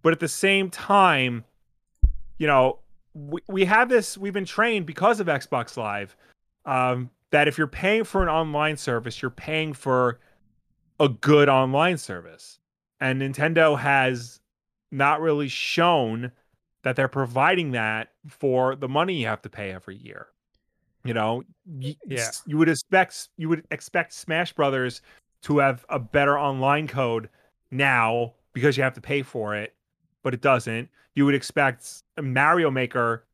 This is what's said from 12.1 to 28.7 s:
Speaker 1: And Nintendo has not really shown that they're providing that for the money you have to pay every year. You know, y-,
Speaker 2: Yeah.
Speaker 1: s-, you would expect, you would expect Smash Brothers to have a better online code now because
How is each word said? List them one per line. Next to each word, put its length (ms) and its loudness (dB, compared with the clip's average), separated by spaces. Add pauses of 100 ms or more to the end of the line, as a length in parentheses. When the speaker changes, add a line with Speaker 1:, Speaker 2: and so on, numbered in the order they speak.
Speaker 1:
And 220 -2
Nintendo 560 2
has 600 0 (520)
not 280 2
really 300 0
shown 840 0 (520)
that 120 -2
they're 120 0
providing 640 0
that 400 -4 (160)
for 480 0
the 120 -8
money 280 0
you 120 -4
have 140 -4
to 80 -16
pay 220 -10
every 260 -16
year. 300 -20 (760)
You 100 -4
know, 300 -2 (220)
y-, 300 -12 (120)
Speaker 2:
Yeah. 120 -6
Speaker 1:
s-, 280 -8
you 100 -4
would 120 4
expect, 680 -2
you 120 -8
would 220 -2
expect 420 -6
Smash 400 -6
Brothers 480 -2 (420)
to 160 2
have 300 0
a 100 -4
better 400 2
online 480 0
code 420 -4 (420)
now 640 2 (200)
because 240 2